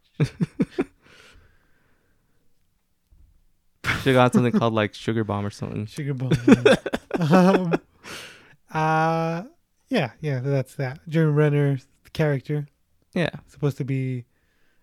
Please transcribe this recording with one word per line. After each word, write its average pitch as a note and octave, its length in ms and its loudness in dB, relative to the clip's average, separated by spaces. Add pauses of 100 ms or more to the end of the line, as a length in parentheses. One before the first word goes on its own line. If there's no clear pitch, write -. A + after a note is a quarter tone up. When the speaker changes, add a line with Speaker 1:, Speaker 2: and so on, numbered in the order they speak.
(180)
Speaker 1:
<laughs> C#3 120 0 (3750)
Should've C3+ 120 2
got B2 180 6
something A#2+ 200 2
called, A2 200 2
like, G#2+ 220 0
Sugar A2 300 -4
Bomb G2+ 200 -4
or G2+ 60 -6
something. G#2+ 360 -8
Speaker 2:
Sugar C#3+ 280 -6
Bomb. B2+ 180 -4 (140)
Yeah. A3 340 6
Speaker 1:
<laughs> - 40 -20 (360)
Speaker 2:
Um, F3+ 540 4 (960)
uh, E3 720 0 (480)
yeah, F3 220 -2 (100)
yeah, C#3 180 -2
that's C3+ 360 -2
that. C3+ 300 -8
Jeremy D#3 280 2
Renner, C#3+ 420 2 (280)
the - 60 -20
character. D3 560 -4 (460)
Speaker 1:
Yeah. - 160 -2 (180)
Speaker 2:
Supposed C#3+ 300 -4
to C3+ 80 -8
be, C3 400 -6 (580)